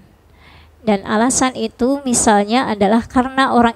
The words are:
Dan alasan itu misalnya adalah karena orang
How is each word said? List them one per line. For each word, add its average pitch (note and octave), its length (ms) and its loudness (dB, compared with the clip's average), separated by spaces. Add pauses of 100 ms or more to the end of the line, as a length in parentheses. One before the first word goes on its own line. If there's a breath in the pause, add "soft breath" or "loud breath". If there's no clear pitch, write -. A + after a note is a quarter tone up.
(840 soft breath)
Dan G3+ 240 -2
alasan B3+ 480 0
itu A#3+ 500 -4
misalnya A3+ 640 2
adalah G#3 380 2
karena C4 480 0
orang A#3 200 2